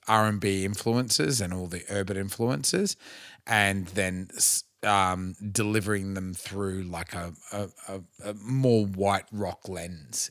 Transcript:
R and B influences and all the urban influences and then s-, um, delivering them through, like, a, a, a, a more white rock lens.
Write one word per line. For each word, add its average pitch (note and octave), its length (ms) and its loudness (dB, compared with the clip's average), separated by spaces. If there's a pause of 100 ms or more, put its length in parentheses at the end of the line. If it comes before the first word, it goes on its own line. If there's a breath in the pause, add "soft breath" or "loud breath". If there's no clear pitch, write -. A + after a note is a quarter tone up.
R G#2+ 200 6
and G#2 120 2
B F#2+ 260 0
influences A#2 760 0
and F2+ 120 -2
all F2+ 140 -4
the F2 220 -8
urban G2 280 -2
influences C3 800 0 (500 loud breath)
and G2 420 2
then F#2 480 -2
s-, - 280 2 (200)
um, F#2 520 4 (160)
delivering G#2 640 0
them F#2 200 -6
through, F#2+ 500 -4
like, F2 300 -8
a, F2 200 -8 (180)
a, G2+ 160 -4 (220)
a, G2 120 -8 (280)
a G#2 40 -6
more A#2 520 4
white G2 460 0
rock G2+ 360 -6
lens. E2+ 640 -6